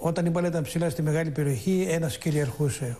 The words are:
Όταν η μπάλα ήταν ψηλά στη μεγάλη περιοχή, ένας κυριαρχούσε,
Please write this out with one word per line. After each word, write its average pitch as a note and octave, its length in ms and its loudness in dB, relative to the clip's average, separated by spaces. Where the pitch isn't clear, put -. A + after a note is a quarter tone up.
Όταν E3+ 240 0
η E3+ 40 2
μπάλα F3 180 2
ήταν D#3+ 160 0
ψηλά E3+ 260 0
στη D#3+ 120 -4
μεγάλη D#3 300 0
περιοχή, D3+ 580 0
ένας E3 280 0
κυριαρχούσε, C#3 840 -2